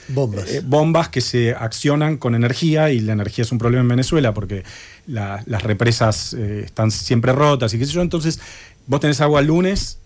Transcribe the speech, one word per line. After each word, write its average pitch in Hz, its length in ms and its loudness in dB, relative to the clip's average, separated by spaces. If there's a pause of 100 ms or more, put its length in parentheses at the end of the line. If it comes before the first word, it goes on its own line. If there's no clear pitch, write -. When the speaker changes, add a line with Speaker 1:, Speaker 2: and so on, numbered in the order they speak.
Speaker 1:
Bombas. 113 420 -4
Speaker 2:
eh, 139 160 -4
bombas 156 440 2
que 131 120 -2
se 120 320 0
accionan 143 640 -2
con 117 160 -2
energía, 156 580 2
y 120 100 0
la 110 120 -2
energía 104 300 -2
es - 80 -4
un 120 80 0
problema 120 240 2
en 120 40 4
Venezuela 123 460 2
porque 98 300 -8 (420)
la, 104 400 -8
las 104 160 -4
represas, 110 760 0
eh, 104 300 -6
están 110 240 0
siempre 120 420 0
rotas 135 440 2
y - 20 0
qué 123 80 -2
sé 143 60 -4
yo, 175 100 0
entonces 160 380 -2 (480)
vos 135 120 0
tenés 147 220 2
agua 147 200 4
el 143 40 4
lunes 185 600 0